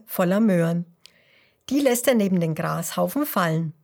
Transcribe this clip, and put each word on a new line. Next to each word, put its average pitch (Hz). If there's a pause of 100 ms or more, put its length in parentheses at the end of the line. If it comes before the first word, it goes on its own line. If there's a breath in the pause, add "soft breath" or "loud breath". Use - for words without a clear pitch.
voller 190
Möhren. 170 (840 soft breath)
Die 269
lässt 247
er 254
neben 190
den 160
Grashaufen 170
fallen. 165